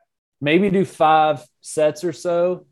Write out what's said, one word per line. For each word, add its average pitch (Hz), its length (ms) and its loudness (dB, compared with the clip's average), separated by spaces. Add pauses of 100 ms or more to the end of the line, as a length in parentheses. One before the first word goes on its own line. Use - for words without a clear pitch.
(400)
maybe 175 300 2
do 190 160 0
five 156 580 2 (180)
sets 151 420 -2
or 170 100 -6
so, 175 580 -4